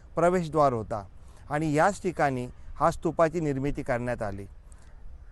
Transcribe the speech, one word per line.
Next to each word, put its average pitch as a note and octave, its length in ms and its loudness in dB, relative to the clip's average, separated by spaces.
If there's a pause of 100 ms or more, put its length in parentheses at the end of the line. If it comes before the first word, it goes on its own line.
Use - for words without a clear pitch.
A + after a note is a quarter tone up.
(160)
प्रवेशद्वार D#3 580 4
होता. G#2+ 300 -4 (460)
आणि D3+ 240 0
याच F3+ 280 4
ठिकाणी C#3 460 0 (280)
हा D#3+ 160 2
स्तूपाची E3 480 0
निर्मिती C#3+ 440 -2
करण्यात A#2+ 380 -2
आली. G2+ 240 -6 (880)